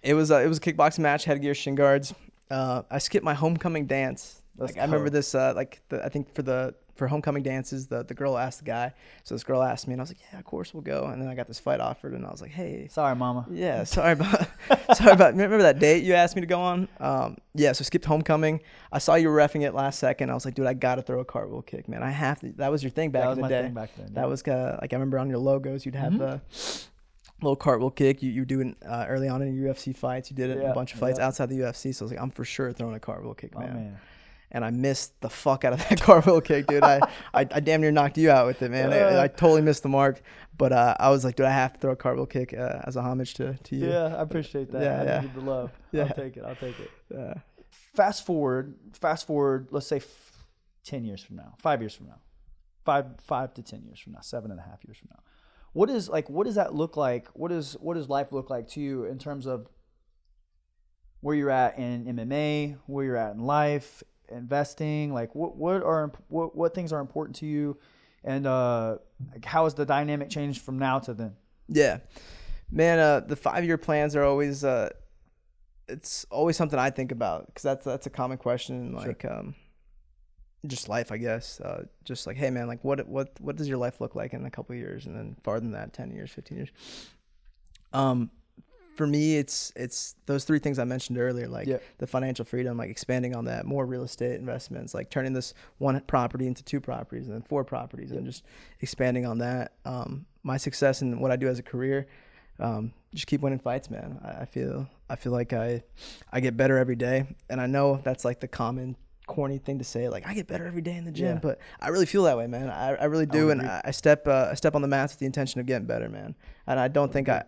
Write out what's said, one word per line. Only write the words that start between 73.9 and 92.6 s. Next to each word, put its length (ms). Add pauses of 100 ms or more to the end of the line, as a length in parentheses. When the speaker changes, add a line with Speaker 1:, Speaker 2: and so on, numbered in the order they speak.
Speaker 1:
are 80
always, 400
uh, 260 (1000)
it's 420
always 280
something 220
I 100
think 220
about, 420
'cause 100
that's, 220
that's 220
a 20
common 280
question 380 (120)
in, 120
Speaker 2:
Sure. 80
Speaker 1:
like, 180
um, 300 (1080)
just 240
life, 220
I 60
guess. 440
Uh, 240 (180)
just 240
like, 80
"Hey, 140
man, 180
like, 160
what, 240
what, 220 (100)
what 160
does 140
your 80
life 240
look 140
like 180
in 120
a 60
couple 220
of 60
years?" 260
And 100
then 280
farther 180
than 100
that, 220
ten 180
years, 200
fifteen 260
years. 140 (1200)
Um, 380 (640)
for 120
me, 300
it's, 380
it's 400 (100)
those 180
three 160
things 200
I 40
mentioned 360
earlier, 280
like 200
Speaker 2:
Yeah. 100 (220)
Speaker 1:
the 80
financial 360
freedom, 340